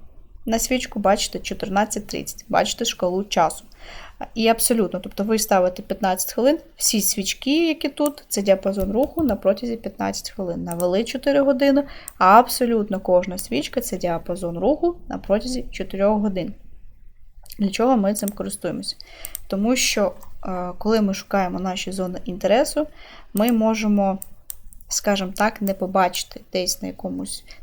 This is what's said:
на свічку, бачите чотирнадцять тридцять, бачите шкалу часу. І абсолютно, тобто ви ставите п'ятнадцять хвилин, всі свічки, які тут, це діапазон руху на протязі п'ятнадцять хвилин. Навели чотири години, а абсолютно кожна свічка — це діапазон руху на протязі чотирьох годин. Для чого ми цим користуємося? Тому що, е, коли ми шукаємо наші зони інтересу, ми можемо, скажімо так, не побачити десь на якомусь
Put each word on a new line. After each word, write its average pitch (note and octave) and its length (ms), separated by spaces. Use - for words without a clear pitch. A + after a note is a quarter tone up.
на A3+ 120
свічку, B3 420
бачите G3+ 380
чотирнадцять G#3 680
тридцять, - 420
бачите - 360
шкалу F#3+ 400
часу. E3+ 400
І A3 140
абсолютно, A3+ 520
тобто - 240
ви A3 140
ставите F#3 440
п'ятнадцять F#3+ 500
хвилин, C#4 260
всі - 240
свічки, C#4 680
які D4+ 200
тут, C#4+ 400
це G3+ 140
діапазон G3 500
руху D4 300
на A3+ 140
протязі G#3 400
п'ятнадцять G3 540
хвилин. F3 340
Навели F3+ 400
чотири C#4 360
години, C#4 440
а F#3 60
абсолютно A3 760
кожна F3+ 380
свічка — - 420
це - 160
діапазон F3 600
руху D4+ 380
на F#3 100
протязі A#3+ 520
чотирьох G3 500
годин. G3 340
Для G3+ 100
чого A#3+ 280
ми G3+ 180
цим G3+ 140
користуємося? - 680
Тому G#3+ 300
що, G3+ 360
е, F3+ 320
коли A3 220
ми G3 140
шукаємо F#3 460
наші F#3 320
зони F#3 320
інтересу, B3 600
ми A3 180
можемо, G#3+ 640
скажімо G3 480
так, G#3+ 260
не G3 120
побачити F#3+ 640
десь F3+ 300
на F#3+ 60
якомусь F#3 560